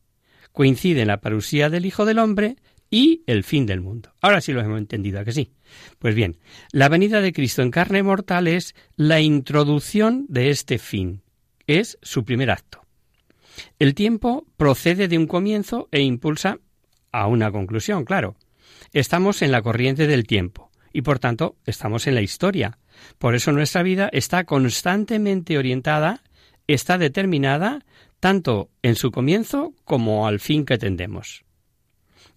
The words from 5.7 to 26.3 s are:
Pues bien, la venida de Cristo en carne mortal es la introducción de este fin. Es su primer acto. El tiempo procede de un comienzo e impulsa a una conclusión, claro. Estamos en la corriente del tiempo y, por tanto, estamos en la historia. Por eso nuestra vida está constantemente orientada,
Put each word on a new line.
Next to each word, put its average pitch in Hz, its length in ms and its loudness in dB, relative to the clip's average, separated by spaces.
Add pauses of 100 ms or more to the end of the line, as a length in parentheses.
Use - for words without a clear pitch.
Pues 113 160 0
bien, 98 240 0 (340)
la 135 160 6
venida 202 320 4
de 185 120 0
Cristo 135 300 0
en 123 80 2
carne 190 320 0
mortal 190 460 0
es 170 260 -2 (220)
la 156 240 4
introducción 151 1080 2
de 131 220 0
este 131 280 -2
fin. 95 440 -6 (440)
Es 170 360 0
su 120 220 -4
primer 123 260 -2
acto. - 340 -6 (920)
El 143 160 4
tiempo 233 520 0 (100)
procede 170 520 2
de 170 100 2
un 160 80 2
comienzo 208 640 -2
e 147 100 0
impulsa 151 580 -2 (540)
a 107 140 -2
una 110 240 2
conclusión, 107 540 -4
claro. 131 320 -4 (560)
Estamos 180 500 0
en 143 80 2
la 120 120 2
corriente 127 440 0
del 131 200 2
tiempo 95 440 -4 (220)
y, 139 100 -4
por 135 160 0
tanto, 123 460 -2
estamos 113 420 -4
en 139 80 0
la 110 80 2
historia. 120 560 -4 (400)
Por 120 160 2
eso 135 180 0
nuestra 151 300 0
vida 185 300 0
está 180 320 -2
constantemente 180 1160 0
orientada, 151 640 -2 (440)